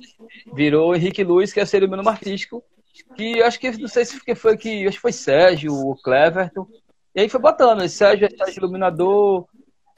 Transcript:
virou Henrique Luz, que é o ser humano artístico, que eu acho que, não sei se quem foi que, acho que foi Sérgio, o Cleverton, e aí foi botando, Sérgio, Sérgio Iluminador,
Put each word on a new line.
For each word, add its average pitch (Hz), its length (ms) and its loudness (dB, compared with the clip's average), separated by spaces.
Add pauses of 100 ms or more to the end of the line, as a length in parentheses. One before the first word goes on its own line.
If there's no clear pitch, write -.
(540)
virou 151 400 2
Henrique 190 300 -2
Luz, 185 300 2
que 208 60 -4
é 202 40 2
o 202 40 -4
ser 196 160 0
humano 190 260 -2
artístico, 208 520 -6 (540)
que 226 240 -4
eu 233 60 4
acho 233 140 -2
que, 254 180 -6
não 226 100 -10
sei 240 160 0
se 262 200 -12
quem 240 120 -4
foi 220 220 0
que, 214 280 -6
acho 196 120 -4
que - 40 -20
foi 240 120 -2
Sérgio, 151 600 2
o 135 220 -4
Cleverton, 170 720 0 (460)
e 185 80 -2
aí 214 80 2
foi 254 100 -2
botando, 226 480 2
Sérgio, 202 400 2 (100)
Sérgio 190 220 -6
Iluminador, 185 880 0 (500)